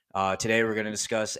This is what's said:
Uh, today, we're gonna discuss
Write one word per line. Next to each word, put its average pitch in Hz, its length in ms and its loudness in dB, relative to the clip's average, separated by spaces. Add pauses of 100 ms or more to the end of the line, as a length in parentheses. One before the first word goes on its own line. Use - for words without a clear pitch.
(120)
Uh, 95 220 0
today, 113 300 2
we're 113 100 0
gonna 107 160 -2
discuss 110 500 -2